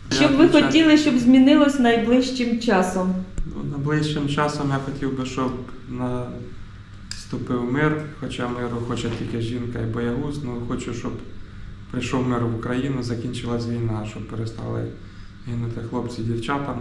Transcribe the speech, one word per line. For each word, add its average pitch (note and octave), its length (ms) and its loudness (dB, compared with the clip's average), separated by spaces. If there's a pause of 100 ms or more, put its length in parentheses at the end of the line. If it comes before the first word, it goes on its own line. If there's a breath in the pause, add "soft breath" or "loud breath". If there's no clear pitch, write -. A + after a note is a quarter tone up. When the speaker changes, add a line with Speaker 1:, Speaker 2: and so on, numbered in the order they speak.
(120)
Speaker 1:
Що C4 160 4
б - 40 6
Speaker 2:
Я C4 60 6
Speaker 1:
ви D#4+ 100 10
Speaker 2:
відчаю- - 180 8
Speaker 1:
хотіли, D#4 320 6
щоб C4+ 200 4
змінилось C4 600 8
найближчим A#3 800 4
часом? F#3 560 2 (400)
Speaker 2:
Ну, C#3+ 160 -6
найближчим D3 580 0
часом D3 400 0
я C#3 80 0
хотів C3+ 400 -4
би, B2+ 80 -4
щоб B2+ 260 -2 (380)
наступив B2 1800 -8
мир, D3+ 300 2 (180)
хоча B2+ 280 -6
миру A#2+ 300 -4 (100)
хоче A#2+ 220 -2 (100)
тільки A#2 220 -4
жінка A#2 380 -4
і A2+ 60 -2
боягуз, A#2+ 580 -2
ну, A#2+ 240 -6
хочу, B2+ 260 -4
щоб A2+ 180 -6 (800 loud breath)
прийшов B2 360 0
мир A#2+ 180 2
в A2+ 100 0
Україну, B2 480 -2
закінчилась A#2 640 -4
війна, A2 420 -2
щоб G#2+ 180 -10
перестали A2+ 600 -6 (600 loud breath)
гинути A#2 420 -4
хлопці, A#2 320 -4
дівчата B2+ 600 -2